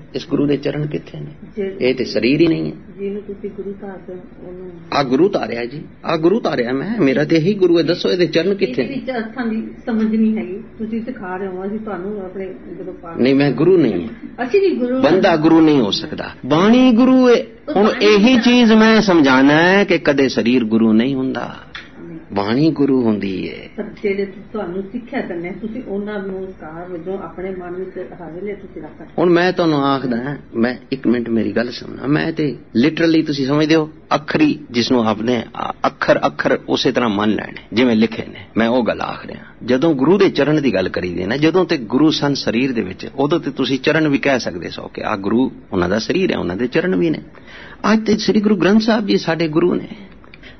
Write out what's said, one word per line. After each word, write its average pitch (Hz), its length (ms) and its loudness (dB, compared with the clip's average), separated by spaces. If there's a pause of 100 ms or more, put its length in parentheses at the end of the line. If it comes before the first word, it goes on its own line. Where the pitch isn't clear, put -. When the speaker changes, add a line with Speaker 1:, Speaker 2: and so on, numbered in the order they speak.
(160)
Speaker 1:
ਇਸ 127 120 -10
ਗੁਰੂ 143 200 0
ਦੇ 143 100 0
ਚਰਨ 147 300 -4
ਕਿੱਥੇ 156 320 -10
ਨੇ? - 280 -16 (100)
Speaker 2:
ਜੇ 190 240 -6
Speaker 1:
ਇਹ 127 140 2
ਤੇ 120 100 -4
ਸਰੀਰ 127 360 0
ਹੀ 170 60 6
ਨਹੀਂ 160 240 -2
ਹੈ। - 60 -14 (220)
Speaker 2:
ਜਿਹਨੂੰ 196 220 -8
ਤੁਸੀਂ 202 280 -12
ਗੁਰੂ 196 320 -12
ਧਾਰਦੇ 185 320 -14
ਹੋ, - 340 -18
ਉਹਨੂੰ 180 240 -16 (220)
Speaker 1:
ਆ 139 100 2
ਗੁਰੂ 135 260 2
ਧਾਰਿਆ 117 360 -4
ਜੀ, 139 160 -10 (240)
ਆ 160 120 -2
ਗੁਰੂ 175 220 2
ਧਾਰਿਆ 131 340 -2
ਮੈਂ, 190 280 -4
ਮੇਰਾ 139 220 2
ਤੇ 151 120 2
ਇਹੀ 165 180 2
ਗੁਰੂ 180 240 4
ਹੈ। 160 60 4
ਦੱਸੋ 175 280 -2
ਇਹਦੇ 180 140 2
ਚਰਨ 170 300 0
ਕਿੱਥੇ 135 260 -2
Speaker 2:
ਇਹਦੇ 262 140 -6
Speaker 1:
ਨੇ? - 100 -8
Speaker 2:
ਵਿੱਚ 262 60 -6
ਅਰਥਾਂ 240 340 -6
ਦੀ 220 220 -4 (180)
ਸਮਝ 220 300 0
ਨਹੀਂ 220 220 2
ਹੈਗੀ। 185 260 -8 (140)
ਤੁਸੀਂ 220 240 -6
ਸਿਖਾ 190 360 -10
ਰਹੇ 196 100 -6
ਹੋ, 185 200 -8
ਅਸੀਂ 214 120 -6
ਤੁਹਾਨੂੰ 202 460 -8
ਆਪਣੇ 190 200 -10 (340)
ਜਦੋਂ 87 140 -12
ਪਾਠ - 240 -14
Speaker 1:
ਨਹੀਂ, 131 180 4
ਮੈਂ 143 160 2
ਗੁਰੂ 160 260 4
ਨਹੀਂ 123 160 4
ਹਾਂ। 87 520 -8
Speaker 2:
ਅਸੀਂ 392 160 2
ਵੀ 381 140 4
ਗੁਰੂ 247 260 -2
Speaker 1:
ਬੰਦਾ 185 340 4
ਗੁਰੂ 160 260 6
ਨਹੀਂ 151 180 6
ਹੋ 101 120 2
ਸਕਦਾ, - 380 -8 (160)
ਬਾਣੀ 220 460 6
ਗੁਰੂ 254 380 6
ਹੈ। 214 140 4 (260)
Speaker 2:
ਉਹ - 60 -4
Speaker 1:
ਹੁਣ 208 120 4
Speaker 2:
ਬਾਣੀ 196 180 0
Speaker 1:
ਇਹੀ 214 300 6
Speaker 2:
ਦਾ 226 60 4
Speaker 1:
ਚੀਜ਼ 240 320 6
ਮੈਂ 220 280 6
ਸਮਝਾਣਾ 143 520 6
ਹੈ 180 300 4
ਕਿ 170 140 2
ਕਦੇ 143 300 2
ਸਰੀਰ 117 380 2
ਗੁਰੂ 110 280 4
ਨਹੀਂ 127 220 2
ਹੁੰਦਾ, 131 400 -6 (460)
Speaker 2:
ਨਹੀਂ। - 180 -16 (140)
Speaker 1:
ਬਾਣੀ 117 380 2
ਗੁਰੂ 139 300 2
ਹੁੰਦੀ 98 480 -2
ਹੈ। - 280 -14
Speaker 2:
ਪਰ 208 60 -6 (200)
ਜਿਹੜੇ 196 220 -2
ਤੁਹਾਨੂੰ 190 580 -10
ਸਿੱਖਿਆ 240 380 -8
ਕਰਨਾ, 175 300 -8
ਤੁਸੀਂ 220 360 -10
ਉਹਨਾਂ 202 320 -8
ਨੂੰ 190 420 -10
ਸਾਰ 165 280 -14
ਵਜੋਂ 180 280 -8
ਆਪਣੇ 180 380 -12
ਮਨ 180 160 -12
ਵਿੱਚ 185 380 -10 (140)
ਹਰ 156 80 -16
ਵੇਲੇ 196 220 -10
ਤੁਸੀਂ 180 280 -16
ਰੱਖ 156 160 -16
ਸਕਦੇ। 156 200 -20
Speaker 1:
ਹੁਣ 170 120 2
ਮੈਂ 175 240 2
ਤੁਹਾਨੂੰ 156 320 0
ਆਖਦਾ, 131 520 -2 (180)
ਮੈਂ 120 200 0 (160)
ਇੱਕ - 160 -4
ਮਿੰਟ 117 220 0
ਮੇਰੀ 107 220 0
ਗੱਲ 113 200 -2
ਸੁਣਨਾ, - 360 -12
ਮੈਂ 156 240 0
ਤੇ 151 260 -4 (180)
ਲਿਟਰਲੀ 160 460 4
ਤੁਸੀਂ 139 260 -2
ਸਮਝਦੇ 156 280 2
ਹੋ 156 140 2 (260)
ਅੱਖਰੀ 151 440 0 (120)
ਜਿਸ 120 200 0
ਨੂੰ 117 160 2
ਆਪਨੇ 110 360 0
ਅ-, - 300 -8 (120)
ਅੱਖਰ - 400 0
ਅੱਖਰ 143 340 -2 (100)
ਉਸੇ 131 220 0
ਤਰ੍ਹਾਂ 120 180 0
ਮੰਨ 104 220 0
ਲੈਣੇ - 300 -6 (120)
ਜਿਵੇਂ 117 220 2
ਲਿਖੇ 113 280 0
ਨੇ, - 160 -16 (180)
ਮੈਂ 113 100 2
ਉਹ 120 160 2
ਗੱਲ 87 180 -2
ਆਖ - 240 -8
ਰਿਹਾ। - 180 -16 (220)
ਜਦੋਂ 131 280 2
ਗੁਰੂ 147 240 4
ਦੇ 196 120 4
ਚਰਨ 147 320 0
ਦੀ 127 120 0
ਗੱਲ 92 160 -2
ਕਰੀਦੀ 90 360 -6
ਨਾ, 117 120 -4
ਜਦੋਂ 160 280 2
ਤੇ 165 120 -2
ਗੁਰੂ 131 340 2
ਸਨ 143 220 0
ਸਰੀਰ 127 380 -2
ਦੇ 117 100 -2
ਵਿੱਚ, - 340 -10
ਉਦੋਂ 147 240 0
ਤੇ 143 120 -6
ਤੁਸੀਂ 131 280 -2
ਚਰਨ 156 280 0
ਵੀ 139 100 2
ਕਹਿ 135 220 0
ਸਕਦੇ 87 300 -8
ਸੋ - 240 -12
ਕਿ - 120 -10
ਆ 107 100 -2
ਗੁਰੂ, 107 360 0 (200)
ਉਹਨਾਂ 90 180 0
ਦਾ 104 100 0
ਸਰੀਰ 175 320 0
ਹੈ, 87 60 -2
ਉਹਨਾਂ 87 180 -4
ਦੇ 120 120 -2
ਚਰਨ 180 280 0
ਵੀ 170 140 2
ਨੇ। - 100 -4 (720)
ਅੱਜ 220 120 2
ਤੇ 214 120 2
ਸ੍ਰੀ 208 240 2
ਗੁਰੂ 208 140 2
ਗ੍ਰੰਥ 190 260 4
ਸਾਹਿਬ 220 260 0
ਜੀ 196 100 2
ਸਾਡੇ 165 300 -2
ਗੁਰੂ 175 280 0
ਨੇ, - 120 -6 (720)